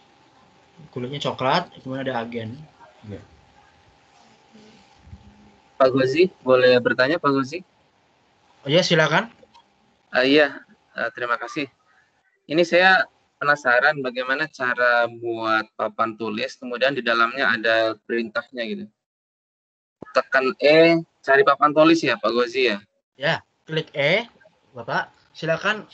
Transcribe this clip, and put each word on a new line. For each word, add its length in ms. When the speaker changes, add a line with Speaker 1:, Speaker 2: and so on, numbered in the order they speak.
Speaker 1:
Kulitnya 320
coklat, 560
kemudian 240
ada 160
Agen. 400
Ya. 160
Speaker 2:
Pak 160
Gozi, 320
boleh 400
bertanya 400
Pak 80
Gozi? 320
Speaker 1:
Oh, 20
iya, 140
silakan. 480
Speaker 2:
Ah, 160
iya, 320
ah, 240
terima 240
kasih. 320
Ini 160
saya 400
penasaran 640
bagaimana 480
cara 580
buat 680
papan 420
tulis, 380
kemudian 400
di 80
dalamnya 480
ada 220
perintahnya 640
gitu. 200
Tekan 460
E, 420
cari 240
papan 240
tulis 300
ya 160
Pak 160
Gozi 400
ya? 40
Speaker 1:
Ya, 220
klik 240
E, 320
Bapak. 400
Silakan 560